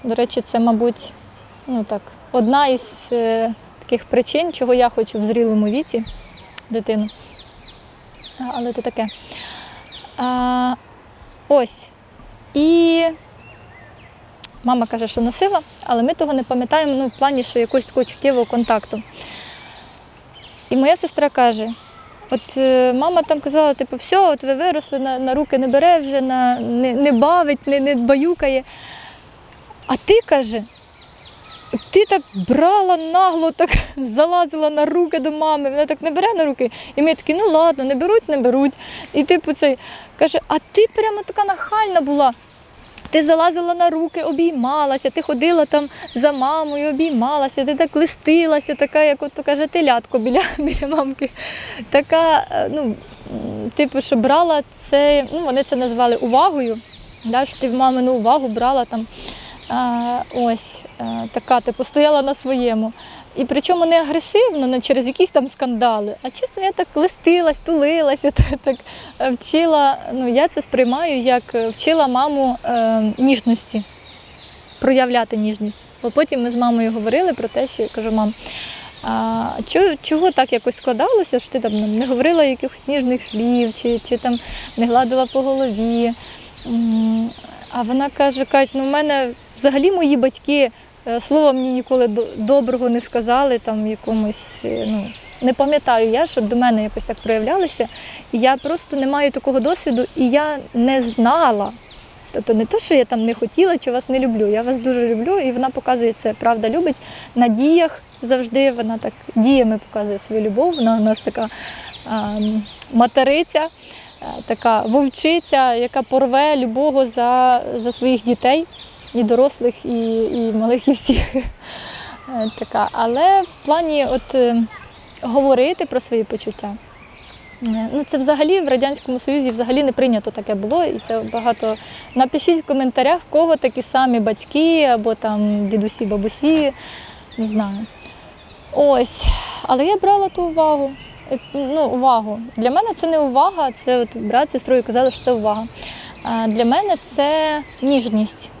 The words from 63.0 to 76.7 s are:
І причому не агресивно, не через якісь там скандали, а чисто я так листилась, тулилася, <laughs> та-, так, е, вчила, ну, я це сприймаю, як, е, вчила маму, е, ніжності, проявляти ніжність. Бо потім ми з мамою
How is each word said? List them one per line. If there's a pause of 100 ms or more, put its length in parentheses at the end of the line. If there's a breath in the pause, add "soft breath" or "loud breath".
І
причому
не
агресивно,
не
через
якісь
там
скандали,
а
чисто
я
так
листилась,
тулилася,
<laughs>
та-,
так, (420 loud breath)
е,
вчила, (160)
ну,
я
це
сприймаю,
як, (120)
е,
вчила
маму,
е, (160)
ніжності, (960)
проявляти
ніжність. (160)
Бо
потім
ми
з
мамою